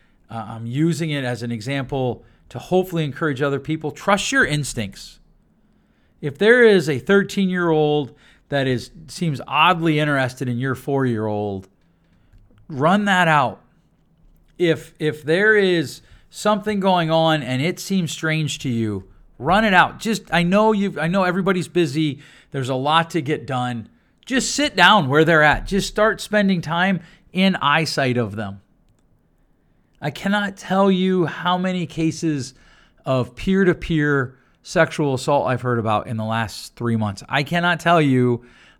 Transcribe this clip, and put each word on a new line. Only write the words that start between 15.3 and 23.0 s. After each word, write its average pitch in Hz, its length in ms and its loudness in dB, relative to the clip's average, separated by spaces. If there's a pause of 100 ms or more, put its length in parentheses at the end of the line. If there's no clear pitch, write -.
is 180 460 2 (300)
something 208 500 -2
going 180 300 2
on 160 320 2
and 127 180 -4
it 180 180 -2
seems 185 320 -2
strange 156 500 -4
to 139 100 -4
you, 107 360 -2 (320)
run 185 280 2
it 196 80 2
out. 156 260 4
Just, - 320 -4
I 170 120 2
know 208 280 4
you've, 196 240 -2
I 151 120 -2
know 190 160 0
everybody's 180 440 0
busy. 151 520 0 (300)
There's 131 200 -4
a 135 40 -2
lot 156 360 0